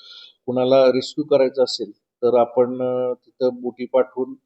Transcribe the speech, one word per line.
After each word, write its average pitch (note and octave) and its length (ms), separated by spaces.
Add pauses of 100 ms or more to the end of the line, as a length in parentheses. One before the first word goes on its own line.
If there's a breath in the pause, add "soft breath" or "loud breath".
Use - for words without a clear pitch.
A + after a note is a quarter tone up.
(460 loud breath)
कुणाला B2+ 400
रेस्क्यू C3 400
करायचं C3 380
असेल A2 340
तर A#2+ 420
आपण, B2 420
अ, B2+ 320
तिथं - 400
बोटी B2 320
पाठवून B2+ 500 (100)